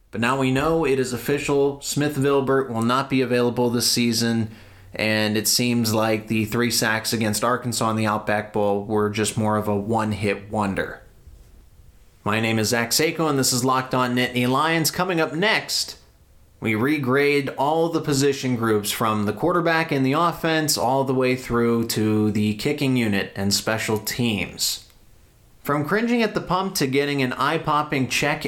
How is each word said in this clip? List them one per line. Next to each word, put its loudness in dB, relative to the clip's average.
But -6
now 0
we 2
know 2
it 2
is -2
official. 0
Smith -2
Vilbert 2
will -2
not 0
be 2
available 2
this 0
season, 0
and 0
it -2
seems 0
like 0
the 0
three 0
sacks 0
against 0
Arkansas 0
in 0
the 0
Outback -2
Bowl 0
were 0
just -2
more 0
of -2
a 0
one-hit -2
wonder. -4
My 0
name 0
is 0
Zach 0
Sako, 0
and 0
this 2
is 0
Locked 0
On 0
Nittany 0
Lions. 0
Coming 0
up 0
next, -2
we 0
regrade 2
all 2
the -2
position 0
groups 0
from 0
the 0
quarterback 0
in 2
the 2
offense 0
all 2
the 0
way 2
through 0
to 2
the 2
kicking 0
unit 0
and 0
special 0
teams. -4
From -2
cringing 0
at 0
the -2
pump -2
to 0
getting 0
an 0
eye-popping 0
check -2